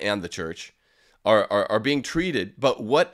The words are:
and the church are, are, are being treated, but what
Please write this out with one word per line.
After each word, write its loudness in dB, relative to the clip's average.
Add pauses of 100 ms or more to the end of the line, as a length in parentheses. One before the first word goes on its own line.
and -2
the -8
church -10 (500)
are, 4
are, 0
are 2
being 0
treated, -4
but 0
what 2